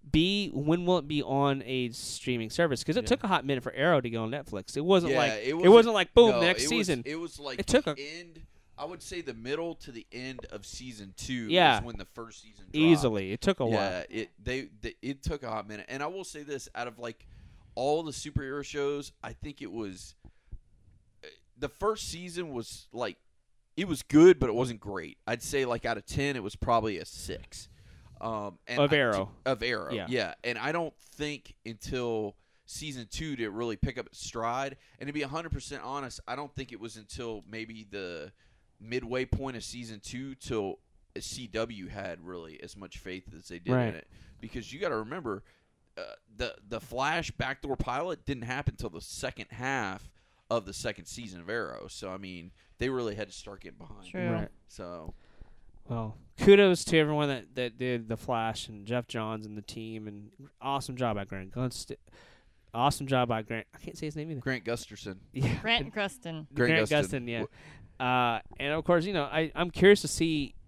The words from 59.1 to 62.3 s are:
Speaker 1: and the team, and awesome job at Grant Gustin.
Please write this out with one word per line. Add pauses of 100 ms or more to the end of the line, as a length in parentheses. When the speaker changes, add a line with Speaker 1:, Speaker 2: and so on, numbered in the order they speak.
Speaker 1:
and
the
team,
and (300)
awesome
job
at
Grant
Gustin. (800)